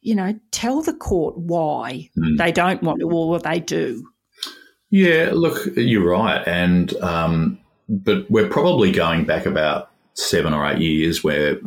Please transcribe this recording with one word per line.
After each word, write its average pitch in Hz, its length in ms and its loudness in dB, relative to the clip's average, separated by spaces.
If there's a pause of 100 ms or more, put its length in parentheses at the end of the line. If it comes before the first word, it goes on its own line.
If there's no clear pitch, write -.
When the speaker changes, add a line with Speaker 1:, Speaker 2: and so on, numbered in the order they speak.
Speaker 1:
you 220 140 -2
know, 196 200 -2 (160)
tell 262 320 -2
the 320 100 -2
court 170 460 -2
why 156 680 -4 (100)
Speaker 2:
Mm. 156 200 0
Speaker 1:
they 170 140 2
don't 180 300 0
want 160 180 -2
to 165 80 -4
or 170 300 0
they 165 220 -2
do. 131 420 -4 (880)
Speaker 2:
Yeah, 175 420 4
look, 165 340 0 (100)
you're 117 320 4
right. 92 380 2
And, 90 500 2
um, 82 640 0 (300)
but 98 420 -2
we're 107 180 2
probably 135 440 2
going 82 320 0
back 78 220 -2
about 78 440 -2 (240)
seven 78 400 0
or 73 160 -2
eight 73 100 -2
years 80 440 0
where 73 420 0